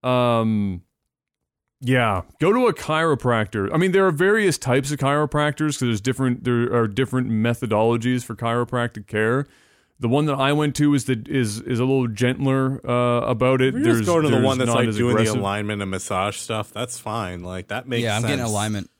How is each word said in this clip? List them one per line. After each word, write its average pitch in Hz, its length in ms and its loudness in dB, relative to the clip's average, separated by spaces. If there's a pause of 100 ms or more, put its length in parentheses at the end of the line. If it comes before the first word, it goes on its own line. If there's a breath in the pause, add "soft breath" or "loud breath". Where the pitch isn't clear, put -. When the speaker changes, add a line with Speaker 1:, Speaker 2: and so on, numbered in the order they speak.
Speaker 1:
Um, 113 760 0 (1000)
yeah, 117 400 0 (180)
go 170 140 4
to 247 140 2
a 196 40 2
chiropractor. 123 1000 0
I - 40 0
mean, 180 160 2
there 190 140 4
are 185 60 4
various 185 440 2
types 135 360 0
of 143 60 -6
chiropractors, 147 760 0
'cause - 60 -8
there's 117 200 0
different, 123 440 -2
there 120 300 2
are 117 140 2
different 127 420 -2
methodologies 117 960 0
for 113 100 -10
chiropractic 120 760 -4
care. 113 380 0 (540 soft breath)
The 120 80 0
one 143 180 2
that 147 120 0
I 139 140 2
went 147 240 0
to 147 180 4
is 135 100 0
the, 123 240 -2
is, 113 320 -2
is 123 180 -4
a 123 60 0
little 131 240 0
gentler, 131 800 0
uh, 120 380 0
about 127 340 2
it. 131 80 4
Speaker 2:
If 175 60 -2
you're 254 100 -2
just 330 140 4
Speaker 1:
There's, 220 80 0
Speaker 2:
going 170 160 2
to 151 80 2
the 135 60 4
Speaker 1:
there's 127 100 2
Speaker 2:
one 131 120 2
that's, 127 100 0
Speaker 1:
not 117 100 2
Speaker 2:
like, 123 100 2
Speaker 1:
as 107 80 -2
Speaker 2:
doing 120 160 2
Speaker 1:
aggressive. 110 220 2
Speaker 2:
the - 60 0
alignment 104 420 -2
and 95 100 -4
massage 95 460 -4
stuff, 110 340 -6
that's 120 260 -8
fine. 95 460 -8
Like, 92 240 -10
that 123 180 -8
makes 123 160 -2
Speaker 3:
Yeah, 107 140 -2
I'm 113 60 -2
getting 139 160 -2
Speaker 2:
sense. 120 120 -4
Speaker 3:
alignment. 104 480 -4